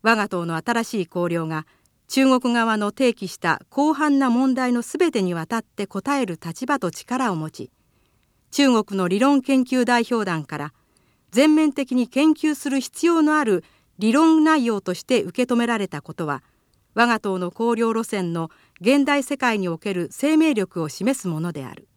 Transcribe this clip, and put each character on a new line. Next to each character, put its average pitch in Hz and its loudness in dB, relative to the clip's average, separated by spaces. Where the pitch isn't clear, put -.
我 - 4
が 208 -2
党 175 -4
の 165 -4
新 233 -2
し 208 -4
い 165 -4
綱 175 -4
領 170 -2
が、 156 -8
中 262 2
国 240 -2
側 226 0
の 208 -2
提 247 0
起 185 -10
し - -14
た 165 -2
広 294 0
範 285 2
な 269 2
問 254 2
題 247 -2
の 240 -2
す - -10
べ 339 2
て 208 -2
に 180 -2
わ 165 -6
た 226 -4
っ 226 -4
て - -8
答 269 -4
え 240 -2
る 165 -8
立 165 -8
場 - 0
と 175 -4
力 247 -4
を 175 -2
持 156 -6
ち、 - -14
中 247 2
国 196 -6
の 180 0
理 190 0
論 277 4
研 262 2
究 254 0
代 240 2
表 226 -2
団 160 -6
か 151 -12
ら 147 -10
全 302 4
面 311 2
的 269 -4
に 247 0
研 302 2
究 311 0
す - -8
る 269 0
必 - -4
要 330 4
の 302 4
あ 294 0
る 190 0
理 214 2
論 311 6
内 311 4
容 214 -2
と 185 -4
し - -12
て 254 2
受 247 -2
け 254 -2
止 240 2
め 233 0
ら 233 -2
れ 196 -4
た 147 -10
こ 156 -16
と 165 -6
は、 143 -6
我 233 4
が 226 -2
党 190 -4
の 180 -4
綱 233 -2
領 226 0
路 226 -2
線 180 -4
の 165 -6
現 269 4
代 285 0
世 277 -6
界 233 -2
に 185 -2
お 165 -4
け 202 -6
る 175 -4
生 311 0
命 311 4
力 185 -4
を 151 -4
示 233 -4
す 185 -6
も 156 -4
の 170 -6
で 143 -10
あ - -14
る。 - -20